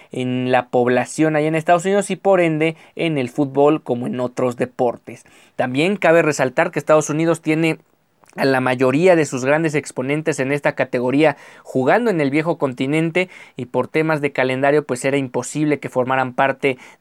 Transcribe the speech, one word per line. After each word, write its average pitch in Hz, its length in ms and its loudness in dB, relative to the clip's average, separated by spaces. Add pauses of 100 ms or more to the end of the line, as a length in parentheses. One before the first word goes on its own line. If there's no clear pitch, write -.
(120)
en 127 400 -4
la 123 160 2
población 123 680 0
allá 151 140 0
en 160 80 -2
Estados 170 280 2
Unidos 196 280 0
y 180 40 -6
por 190 240 2
ende 160 360 0 (180)
en 160 240 -2
el 123 100 -2
fútbol 143 540 0
como 123 240 -6
en 113 140 -6
otros 123 360 -4
deportes. - 680 -4 (320)
También 139 400 0
cabe 165 260 4
resaltar 156 480 0
que - 80 -6
Estados 156 320 2
Unidos 160 320 0
tiene 156 380 0 (560)
a 208 80 -2
la 131 160 2
mayoría 131 560 4
de 156 80 2
sus 131 200 -6
grandes 151 300 2
exponentes 143 640 -4
en 135 140 -2
esta 147 220 -2
categoría 131 640 0 (240)
jugando 175 480 0
en 170 100 0
el 139 100 0
viejo 156 280 -2
continente 160 720 -2 (260)
y 123 100 -8
por 123 220 -4
temas 156 320 0
de 143 120 -2
calendario 139 520 0
pues 127 220 -6
era 135 100 0
imposible 143 640 -2
que - 80 -8
formaran 127 460 -2
parte 135 420 0 (240)